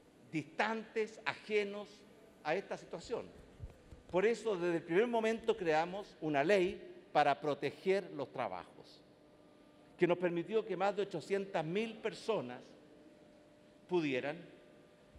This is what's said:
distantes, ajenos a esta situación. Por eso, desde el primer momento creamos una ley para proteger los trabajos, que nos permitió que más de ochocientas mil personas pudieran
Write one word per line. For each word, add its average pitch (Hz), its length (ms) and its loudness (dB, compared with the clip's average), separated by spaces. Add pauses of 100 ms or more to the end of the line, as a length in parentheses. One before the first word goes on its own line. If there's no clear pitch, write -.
(320)
distantes, 214 920 -4
ajenos 208 640 -2 (560)
a 151 100 2
esta 196 240 -4
situación. 170 480 -8 (840)
Por 185 140 4
eso, 226 320 2
desde 175 200 0
el 165 60 0
primer 180 240 4
momento 226 500 2
creamos 170 640 0
una 147 220 2
ley 190 680 2
para 147 280 6
proteger 156 720 0
los 143 200 -6
trabajos, 92 680 -8 (960)
que 175 100 4
nos 170 120 4
permitió 180 460 0
que 196 120 -6
más 190 200 0
de 202 60 -2
ochocientas 190 640 -4
mil 214 340 -2
personas 156 640 -4 (1300)
pudieran 147 500 0 (800)